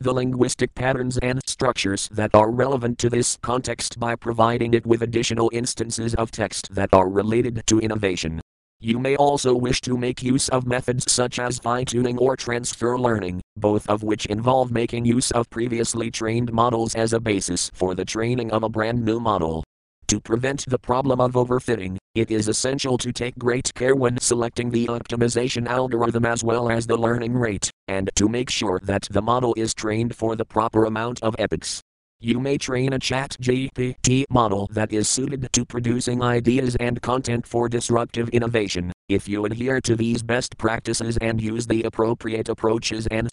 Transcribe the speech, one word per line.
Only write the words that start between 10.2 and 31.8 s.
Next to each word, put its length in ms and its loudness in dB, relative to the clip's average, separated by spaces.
use 280 2
of 160 0
methods 440 -2
such 280 0
as 200 -4
fine-tuning 600 -2
or 180 4
transfer 640 -2
learning, 420 0
both 320 0
of 140 0
which 240 -2
involve 460 2
making 340 0
use 240 2
of 180 0
previously 640 -2
trained 420 -2
models 420 0
as 200 0
a 60 2
basis 520 -2
for 220 -2
the 100 -4
training 460 -2
of 120 0
a 60 -2
brand 340 -2
new 160 0
model. 460 0
To 120 0
prevent 480 -2
the 100 0
problem 400 0
of 140 2
overfitting, 640 0
it 160 0
is 180 2
essential 500 -2
to 120 -4
take 280 -6
great 340 -2
care 220 2
when 240 2
selecting 500 0
the 200 0
optimization 800 -2
algorithm 600 0
as 180 0
well 240 2
as 180 0
the 120 2
learning 340 0
rate, 380 -2
and 280 -2
to 120 4
make 220 -2
sure 320 -2
that 280 -2
the 120 2
model 340 2
is 160 -2
trained 420 -2
for 220 -2
the 80 -4
proper 400 2
amount 380 -4
of 160 0
epochs. 420 -2